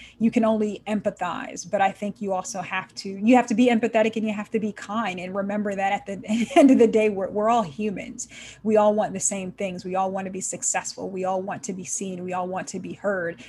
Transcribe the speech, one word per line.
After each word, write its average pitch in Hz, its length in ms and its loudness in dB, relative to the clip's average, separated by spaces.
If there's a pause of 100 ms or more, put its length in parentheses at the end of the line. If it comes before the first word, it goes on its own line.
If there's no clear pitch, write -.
(200)
You 226 100 4
can 220 160 4
only 214 400 0
empathize, 196 840 -4
but 196 120 0
I 196 100 4
think 202 300 -8
you 196 100 -4
also 185 300 -6
have 190 340 -8
to, - 140 -10
you 202 260 6
have 240 120 6
to 262 80 0
be 247 140 6
empathetic 226 340 2
and 220 240 0
you 214 60 -2
have 208 180 -10
to 220 80 -2
be 202 140 -4
kind. 202 440 -6
And 185 160 -8
remember 202 420 -2
that 196 180 0
at 202 120 -4
the 214 460 -2
<laughs> - 40 -8
end 285 160 10
of 262 60 8
the 233 100 8
day, 214 200 4
we're, 190 220 0
we're 208 200 0
all 233 140 4
humans. 185 640 -6 (340)
We 214 140 2
all 214 180 6
want 208 200 0
the 190 80 -6
same 190 320 -4
things. 180 320 -6
We 185 100 -4
all 190 160 0
want 190 140 -6
to 190 60 -8
be 190 100 -8
successful. - 680 -4
We 185 140 -6
all 185 180 -2
want 190 220 -8
to 202 100 -8
be 185 120 -10
seen. 185 400 -6
We 180 80 -6
all 180 120 -4
want 185 220 -6
to 190 140 -10
be 175 120 -10
heard. 180 560 -4